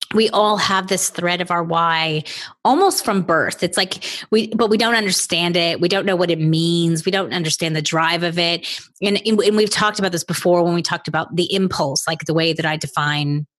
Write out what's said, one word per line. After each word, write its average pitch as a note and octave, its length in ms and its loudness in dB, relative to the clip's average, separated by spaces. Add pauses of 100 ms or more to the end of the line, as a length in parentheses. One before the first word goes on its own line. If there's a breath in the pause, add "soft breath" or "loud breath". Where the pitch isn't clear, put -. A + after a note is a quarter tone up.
(140)
we G#3+ 160 4
all G#3 280 2
have F#3+ 300 0
this F#3+ 220 -2
thread F3 320 -2
of F3 100 -4
our E3+ 120 0
why E3 600 0 (400 loud breath)
almost E4+ 400 2
from G3 180 0
birth. D#3+ 420 0
It's F3 140 -2
like F#3+ 260 -4 (280 loud breath)
we, A3 160 2
but A3 220 0
we G#3+ 80 2
don't A#3 180 2
understand F3 600 0
it. E3+ 240 0
We E3+ 80 2
don't G3 160 0
know G3 100 0
what F3 160 0
it D#3+ 80 0
means. E3 680 2
We F#3 60 0
don't F#3 220 -2
understand D#3+ 420 -2
the D#3 60 -2
drive E3 420 0
of E3+ 160 -2
it. E3+ 280 0 (340 loud breath)
And, G3+ 240 0
and, A3 160 2
and G#3 160 4
we've G#3+ 120 4
talked G#3 300 0
about G3 120 0
this E3+ 120 -4
before F3 400 2
when E3+ 100 2
we E3+ 80 0
talked - 260 -4
about D#3 280 -4
the F3 180 0
impulse, F#3 540 0
like, D#3+ 180 -4
the D#3+ 80 -2
way D#3+ 200 2
that D#3+ 120 -4
I D#3 120 -2
define D3 680 -2 (120)